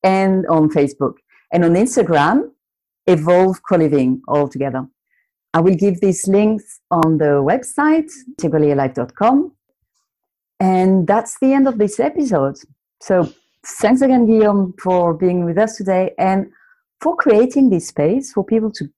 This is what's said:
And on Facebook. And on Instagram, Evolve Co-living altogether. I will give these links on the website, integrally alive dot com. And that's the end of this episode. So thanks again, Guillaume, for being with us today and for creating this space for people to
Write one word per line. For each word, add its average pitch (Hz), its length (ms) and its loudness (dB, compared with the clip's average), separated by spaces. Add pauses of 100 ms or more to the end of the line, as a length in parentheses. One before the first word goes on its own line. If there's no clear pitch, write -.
And 190 460 0
on 156 200 2
Facebook. 143 460 -2 (380)
And 175 120 2
on 170 100 2
Instagram, 190 760 0 (560)
Evolve 180 640 2
Co-living 139 580 0
altogether. 135 640 -4 (680)
I 165 60 2
will 180 160 2
give 185 240 0
these 190 260 -2
links 214 540 -2 (100)
on 160 280 0
the 147 220 2 (100)
website, 302 600 -2 (180)
integrally 151 440 0
alive 135 220 -2
dot 123 200 -8
com. 277 380 0 (1040)
And 185 480 2
that's 220 340 -2
the 269 120 2
end 269 160 2
of 233 100 -4
this 208 220 -2
episode. 214 560 -2 (440)
So 180 320 -2 (320)
thanks 254 380 0
again, 262 240 2
Guillaume, 208 560 2
for 175 320 0
being 180 300 0
with 170 120 -2
us 220 200 -2
today 185 420 -2
and 190 280 0 (540)
for - 160 -2
creating 254 540 2
this 170 180 -2
space 202 440 -2
for 202 120 -4
people 220 280 -2
to 156 240 -12